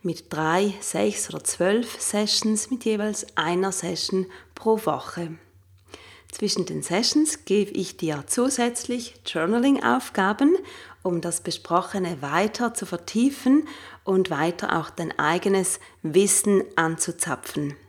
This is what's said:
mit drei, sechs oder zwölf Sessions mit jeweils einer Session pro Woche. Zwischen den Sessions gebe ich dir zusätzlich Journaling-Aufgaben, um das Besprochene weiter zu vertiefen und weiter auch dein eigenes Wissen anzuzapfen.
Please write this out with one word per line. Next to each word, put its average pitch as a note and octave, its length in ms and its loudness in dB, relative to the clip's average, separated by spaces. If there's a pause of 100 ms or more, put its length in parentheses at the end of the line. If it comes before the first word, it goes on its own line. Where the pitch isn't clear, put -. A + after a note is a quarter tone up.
mit - 280 -6
drei, E3+ 500 0
sechs - 480 -2
oder - 140 -10
zwölf G#3+ 560 0
Sessions G#3+ 680 0
mit B3 160 -6
jeweils G#3+ 500 -2
einer F3 360 0
Session F#3 560 -2 (260)
pro A3 320 0
Woche. D#3+ 500 -4 (960)
Zwischen - 340 -2
den D3+ 180 -6
Sessions B3+ 600 0
gebe G3+ 260 2
ich - 260 -4
dir D3+ 300 -4
zusätzlich A#3+ 880 -2 (100)
Journaling-Aufgaben, A#3+ 1300 2 (460)
um F3 180 0
das E3+ 220 -4
Besprochene E3+ 800 -2
weiter G#3 520 0
zu - 120 -6
vertiefen C4 800 2 (360)
und F#3+ 260 2
weiter E3 500 0
auch D3+ 100 -6
dein - 280 -6
eigenes F3+ 640 2 (220)
Wissen G3 640 4 (120)
anzuzapfen. D#3+ 1000 -2 (140)